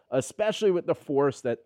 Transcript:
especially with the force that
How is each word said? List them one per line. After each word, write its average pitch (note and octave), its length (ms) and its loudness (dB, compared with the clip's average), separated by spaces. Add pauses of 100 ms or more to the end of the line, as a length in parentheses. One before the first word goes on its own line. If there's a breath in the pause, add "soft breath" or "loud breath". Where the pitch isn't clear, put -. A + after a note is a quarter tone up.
especially G#3 640 0
with E3 160 -2
the E3 80 0
force C#3 460 0
that A#2 240 -2